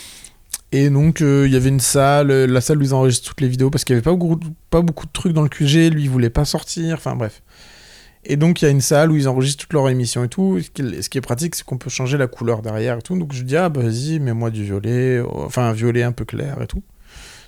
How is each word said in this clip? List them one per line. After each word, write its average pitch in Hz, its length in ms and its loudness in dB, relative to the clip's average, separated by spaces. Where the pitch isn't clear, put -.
Et 139 180 4
donc, 151 320 2
euh, 139 240 4
il 135 60 2
y 131 40 4
avait 127 120 2
une 135 120 2
salle, 143 500 4
euh, 135 160 4
la 127 140 2
salle 151 180 0
où 143 40 2
ils 135 120 0
enregistrent 131 340 2
toutes - 120 -10
les 131 80 0
vidéos, 131 220 0
parce 143 140 -2
qu'il 131 100 0
y - 20 4
avait 117 80 0
pas 160 100 2
beaucoup, 165 260 0
pas 165 120 2
beaucoup 160 240 -2
de - 60 -18
trucs - 200 -2
dans 156 100 2
le 147 60 2
Q - 200 -2
G, 165 200 4
lui, 156 160 0
il 139 60 -2
voulait 123 200 2
pas 147 140 0
sortir, 165 520 -4
enfin, 131 180 -6
bref. 117 280 -6
Et 143 120 -2
donc, 165 260 2
il - 20 4
y 151 40 6
a - 20 4
une 139 100 4
salle 156 320 4
où 156 40 4
ils 139 120 2
enregistrent 131 360 -2
toutes - 100 -6
leurs 135 160 2
émissions 123 340 -2
et 120 40 -2
tout, 190 320 0
ce 160 100 -8
qui - 120 -8
est, 98 200 -6
ce - 80 -8
qui 139 80 -4
est - 20 -4
pratique, 127 340 -4
c'est - 100 -10
qu'on 135 140 -8
peut 123 120 -12
changer 131 260 -4
la 135 100 0
couleur 117 360 -4
derrière 113 360 -4
et - 40 -10
tout. 185 140 -6
Donc, 156 180 -4
je 123 80 -8
dis, « 131 140 -2
Ah, 180 120 2
bah, 139 140 -2
vas-y, 127 360 -2
mets-moi 117 320 -2
du 107 140 -4
violet, 120 540 0
euh, 120 120 -2
enfin, 123 380 -4
un 113 40 0
violet 117 300 0
un 120 100 -2
peu 117 120 -8
clair 139 360 -8
et 117 60 -8
tout. » 190 160 -8